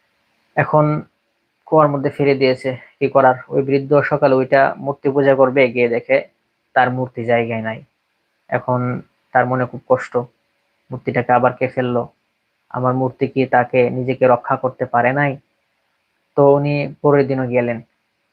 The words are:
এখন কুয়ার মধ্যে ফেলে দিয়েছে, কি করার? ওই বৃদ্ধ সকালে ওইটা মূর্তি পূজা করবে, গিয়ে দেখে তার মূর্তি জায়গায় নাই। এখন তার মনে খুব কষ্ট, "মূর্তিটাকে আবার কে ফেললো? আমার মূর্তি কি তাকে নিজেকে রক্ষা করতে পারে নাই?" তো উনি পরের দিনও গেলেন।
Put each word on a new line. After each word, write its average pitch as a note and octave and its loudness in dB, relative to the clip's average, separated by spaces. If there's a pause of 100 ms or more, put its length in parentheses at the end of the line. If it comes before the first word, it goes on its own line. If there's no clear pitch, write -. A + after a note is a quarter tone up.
(560)
এখন D3+ 0 (600)
কুয়ার D#3 4
মধ্যে C#3+ -2
ফেলে C#3 0
দিয়েছে, C3 -2 (240)
কি C#3 0
করার? C3 4 (140)
ওই C#3+ -2
বৃদ্ধ C#3 0
সকালে C#3 0
ওইটা C3+ 2
মূর্তি C3+ -6
পূজা C#3 2
করবে, C3 2
গিয়ে A#2+ 0
দেখে A#2+ -2 (440)
তার B2 2
মূর্তি B2+ -6
জায়গায় A#2 -2
নাই। A2+ -10 (640)
এখন B2 -4 (300)
তার B2 2
মনে B2+ -2
খুব B2 -12
কষ্ট, - -2 (720)
"মূর্তিটাকে B2 -4
আবার B2 2
কে B2+ -4
ফেললো? B2 -4 (600)
আমার B2+ -2
মূর্তি C3 -4
কি C3 -2
তাকে B2 2
নিজেকে B2+ -2
রক্ষা B2+ 0
করতে B2+ -4
পারে A#2+ 0
নাই?" C#3+ -2 (1000)
তো C#3+ 6
উনি C#3+ -2
পরের C#3+ 2
দিনও C3 -4
গেলেন। A#2+ -2 (520)